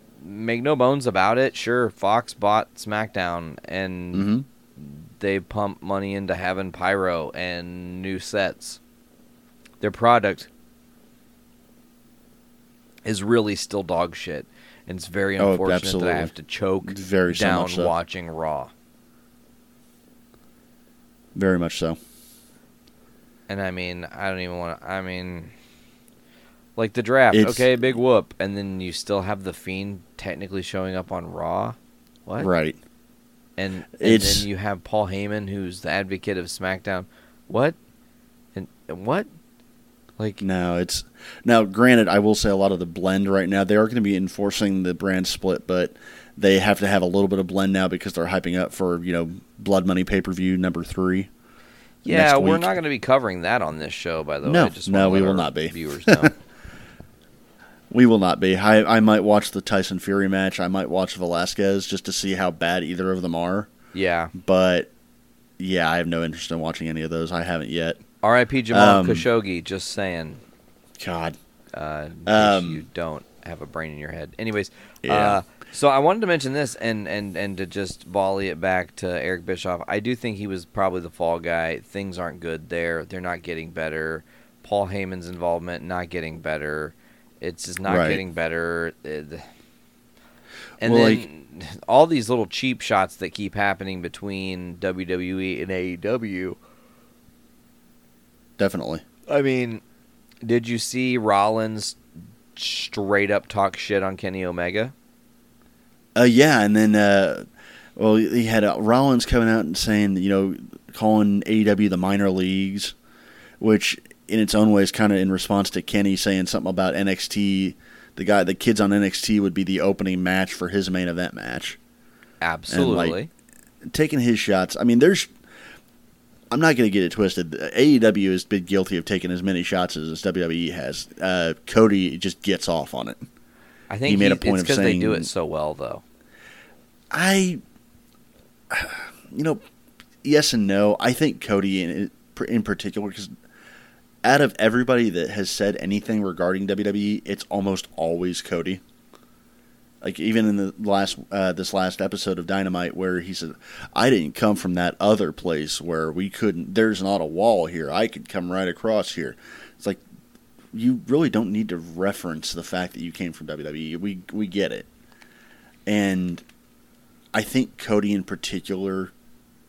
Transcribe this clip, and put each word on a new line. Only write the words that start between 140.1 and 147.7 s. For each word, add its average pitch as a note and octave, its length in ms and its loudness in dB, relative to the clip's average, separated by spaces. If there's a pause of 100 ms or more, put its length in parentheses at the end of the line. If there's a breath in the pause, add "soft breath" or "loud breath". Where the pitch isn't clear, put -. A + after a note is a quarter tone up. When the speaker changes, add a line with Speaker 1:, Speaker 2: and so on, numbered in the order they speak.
Speaker 2:
yes D3 280 4
and G#2+ 140 2
no. G2+ 320 4
I B2 140 2
think C#3+ 280 0
Cody G2 440 0
in, E2+ 260 -4 (380)
in A2+ 160 0
particular, G#2 480 -6
'cause G2 160 -14 (960 soft breath)
out C3+ 160 6
of C3 180 2
everybody A#2+ 520 2
that E2+ 200 -2
has G2 180 -4
said - 300 0
anything G#2 420 -2
regarding F#2 460 -2
W G2+ 180 -2
W G2+ 160 0 (160)
E, - 80 -10
it's G2 240 -6
almost G2 460 -2